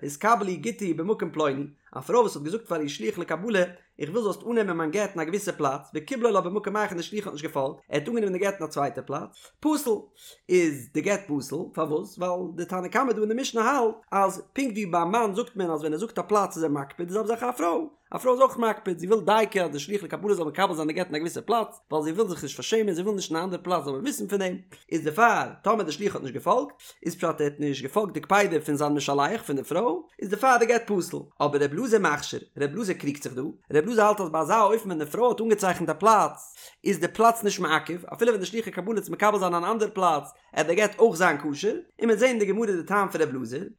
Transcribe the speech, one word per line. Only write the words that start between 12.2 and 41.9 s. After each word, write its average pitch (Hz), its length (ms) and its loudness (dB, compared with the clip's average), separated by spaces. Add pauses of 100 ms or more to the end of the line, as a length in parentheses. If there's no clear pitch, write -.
דער 170 120 -8
תנא 185 220 -6
קמא, 247 240 2
דו 208 80 -2
אין 214 80 2
דער 226 120 -2
משנה 233 220 0
האלט, 233 320 2 (180)
אז 190 300 2 (120)
פונקט 262 180 -2
ווי 208 140 -4
ביים 170 240 2
מאן 220 240 2
זאגט 226 220 -4
מען, 185 140 0
אז 156 100 0
ווען 156 120 -2
ער 151 60 -2
זאגט, 220 180 -6
דער 175 120 -2
פלאץ 208 280 2
איז 160 80 -2
א 156 40 2
מקבט, 143 380 -4
דאס 180 100 -4
איז 214 140 -2
אבער 247 200 -2
א - 20 -2
פרוי. 330 340 0 (240)
א - 80 -6
פרוי 247 200 4
זאגט 262 180 6
מקבט, 214 420 -2
זי 165 80 -6
וויל 214 180 4
דייקע, 175 440 4
דער 143 100 -6
שליח 180 240 -4
לקבלה 170 320 -2
זאל 170 100 0
מקבל 175 300 0
זיין 156 160 -2
גט 139 200 -4
נאך 151 80 -4
געוויסער 151 240 -6
פלאץ, 220 380 -2 (100)
ווייל 156 140 -2
זי 160 80 -2
וויל 208 160 0
זיך 156 140 -6
נישט 139 140 -8
פארשעמען, 214 380 0
זי 170 80 -2
וויל 208 120 -2
נישט 190 160 -6
אין 160 60 -2
אן 165 60 -2
אנדערן 180 200 -6
פלאץ, 180 200 -2
אבער 135 180 -6
וויסן 226 260 -4
פון 196 160 -2
אים. 185 160 -4 (340)
איז 156 120 -2
דער 147 100 -2
פאר, 196 340 4 (140)
טאמע 202 200 2
דער 160 80 -4
שליח 202 240 -4
האט - 80 -8
נישט 127 120 -8
געפאלגט, 226 380 0 (340)
איז 170 80 -4
פשט 160 260 -2
האט 147 180 0
נישט 143 240 -4
געפאלגט, 175 320 -2
די 151 60 -6
קפדה 190 400 2
פון 151 160 -2
זיין 147 160 0
משלח, 143 500 0
פון 143 140 -4
דער 131 80 -4
פרוי, 247 380 0 (200)
איז 190 80 -6
דער 202 100 -2
פאר 262 160 6
דער 233 120 4
גט 233 180 4
פסול. 165 360 -2 (180)
אבער 143 180 2
דער 143 100 2
בלויזער 214 320 2
מאכשר, 147 380 -2 (200)
דער 143 100 0
בלויזער 180 280 -4
קריגט 143 260 -6
זיך 123 120 -10
דא, 123 80 -6 (300)
דער 151 100 6
בלויזער 214 240 4
האלט, 208 140 2
אז 180 100 -4
ביי 160 160 0
זיין 214 140 4
אויפן, 214 260 2
ווען 180 120 -4
דער 151 100 -4
פרוי 233 200 2
האט 214 120 0
אנגעצייכנט 196 460 0
דער 156 120 -2
פלאץ, 196 560 4 (300)
איז 185 140 2
דער 170 160 0
פלאץ 226 280 4
נישט 196 180 0
מקף, 156 300 0
אויף 175 320 -2
ווען 233 140 4
דער 185 80 -6
שליח 214 240 -6
לקבלה 190 320 -4
איז 185 100 -8
מקבל 208 280 4
זיין 180 160 2
אן 170 100 0
אנדערן 208 300 0
פלאץ, 160 300 4 (280)
ער 151 100 2
דער 160 120 2
גט 202 240 4
אויך 214 180 8
זיין 165 220 6
כשר. 156 360 -2 (260)